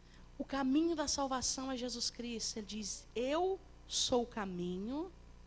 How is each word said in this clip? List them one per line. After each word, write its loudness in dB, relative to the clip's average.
O -4
caminho 4
da 2
salvação 2
é 0
Jesus -2
Cristo. -4
Ele -4
diz: -6
"Eu 2
sou 4
o -2
caminho, -2